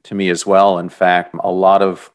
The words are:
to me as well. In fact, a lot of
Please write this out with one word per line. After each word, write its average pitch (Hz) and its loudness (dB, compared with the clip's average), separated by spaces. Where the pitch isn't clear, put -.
to - -12
me 98 -2
as 85 -4
well. 98 2
In 87 -10
fact, 90 -2
a 98 -4
lot 95 2
of 95 -4